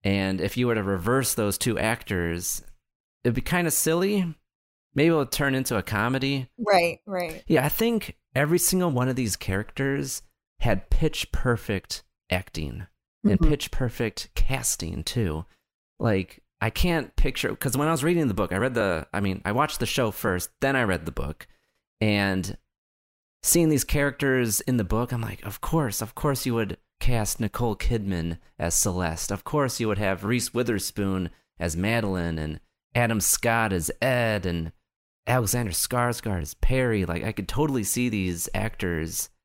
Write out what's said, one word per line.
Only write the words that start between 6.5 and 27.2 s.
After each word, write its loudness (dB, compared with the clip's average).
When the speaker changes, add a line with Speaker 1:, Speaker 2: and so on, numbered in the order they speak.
Speaker 2:
Right, 2
right. -6
Speaker 1:
Yeah, 4
I 2
think -2
every 2
single 2
one 2
of 0
these 0
characters -4
had 2
pitch 2
perfect -2
acting -6
and 4
Speaker 3:
Mm-hmm. 8
Speaker 1:
pitch 0
perfect -2
casting 0
too. -2
Like, -2
I 0
can't 0
picture, 2
'cause -2
when 2
I 2
was 0
reading 2
the 0
book, 0
I 0
read 0
the, 0
I -4
mean, -2
I -2
watched 0
the 0
show 0
first, -2
then 2
I 2
read 0
the -8
book, -8
and 0
seeing 4
these 4
characters 2
in 0
the 2
book, 0
I'm -2
like, -8
"Of -10
course, 0
of -8
course 0
you 0
would -2
cast 2